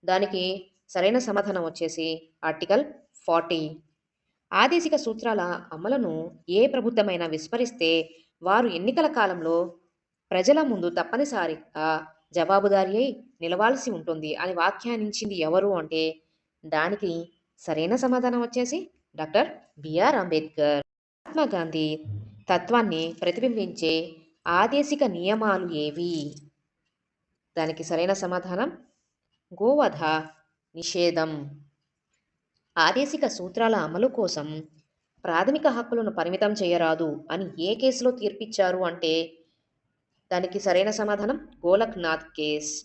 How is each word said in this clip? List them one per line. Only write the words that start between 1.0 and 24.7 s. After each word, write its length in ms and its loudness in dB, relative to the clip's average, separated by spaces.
సమాధానం 460 0
వచ్చేసి 640 -4
ఆర్టికల్ 420 2
ఫార్టీ. 540 0
ఆదేశిక 420 4
సూత్రాల 460 -2
అమలును 680 -4
ఏ 180 6
ప్రభుత్వమైనా 580 0
విస్మరిస్తే 840 0
వారు 260 2
ఎన్నికల 400 0
కాలంలో 680 0
ప్రజల 300 4
ముందు 280 0
తప్పనిసరిగా 1160 -2
జవాబుదారీ 640 4
అయి 260 -2
నిలవాల్సి 500 0
ఉంటుంది 440 -6
అని 180 -4
వ్యాఖ్యానించింది 840 -2
ఎవరు 320 2
అంటే 540 -2
దానికి 460 0
సరైన 380 -2
సమాధానం 460 2
వచ్చేసి 500 -4
డాక్టర్ 320 0
బిఆర్ 360 2
అంబేద్కర్. 680 0
మహాత్మా 340 0
గాంధీ 460 -2
తత్వాన్ని 720 2
ప్రతిబింబించే 920 -2
ఆదేశిక 560 2